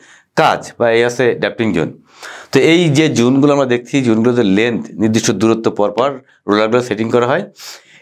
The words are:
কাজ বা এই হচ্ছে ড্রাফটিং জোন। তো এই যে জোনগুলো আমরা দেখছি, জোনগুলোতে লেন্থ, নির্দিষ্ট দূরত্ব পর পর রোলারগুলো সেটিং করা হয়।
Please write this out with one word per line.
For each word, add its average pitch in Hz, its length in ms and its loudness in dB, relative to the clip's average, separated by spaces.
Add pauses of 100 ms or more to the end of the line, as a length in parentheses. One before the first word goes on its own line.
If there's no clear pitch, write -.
(360)
কাজ 123 420 0
বা 117 120 2
এই 117 140 2
হচ্ছে 120 300 0
ড্রাফটিং 107 380 -4
জোন। 82 260 -4 (540)
তো 135 80 4
এই 165 280 4
যে 156 200 2
জোনগুলো 135 440 2
আমরা 139 140 0
দেখছি, 120 360 -2
জোনগুলোতে 120 400 0
লেন্থ, 110 500 0
নির্দিষ্ট 110 380 -2
দূরত্ব 113 400 0
পর 101 200 0
পর 131 280 -2 (280)
রোলারগুলো 110 360 2
সেটিং 113 280 -4
করা 120 160 2
হয়। 175 240 -2 (520)